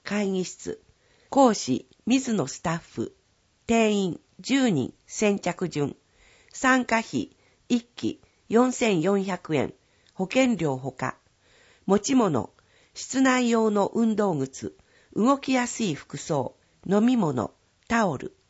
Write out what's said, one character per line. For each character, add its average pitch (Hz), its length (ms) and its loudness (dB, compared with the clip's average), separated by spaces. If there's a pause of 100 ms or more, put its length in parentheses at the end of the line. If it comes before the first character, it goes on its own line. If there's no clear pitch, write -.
会 202 260 -2
議 185 160 -2
室。 - 380 -12 (480)
講 254 240 6
師、 - 320 -4 (180)
水 247 280 0
野 147 160 0
ス - 140 -14
タ 175 100 -2
ッ 170 60 -2
フ。 - 360 -10 (540)
定 226 240 4
員、 196 280 -2 (200)
十 254 300 2
人、 139 220 0 (140)
先 202 320 0
着 180 300 -4
順。 143 280 -4 (560)
参 254 320 2
加 226 140 0
費、 - 380 -6 (320)
一 233 160 0
期、 - 360 -8 (280)
四 247 240 4
千 214 280 0
四 196 240 0
百 185 300 -6
円。 123 180 0 (420)
保 185 100 -4
険 247 320 0
料 147 200 -2
ほ 127 140 -8
か。 - 260 -6 (680)
持 202 140 4
ち 269 160 -2
物、 175 340 2 (480)
室 - 220 -4
内 254 300 4
用 220 200 2
の 202 240 2
運 220 220 2
動 202 180 2
靴、 135 400 -6 (400)
動 254 220 2
き 269 160 -4
や 247 140 0
す - 160 -8
い 170 120 0
服 - 220 -12
装、 139 400 -4 (320)
飲 208 160 4
み 247 140 4
物、 139 340 0 (360)
タ 226 200 2
オ 135 80 -2
ル。 - 180 -12 (160)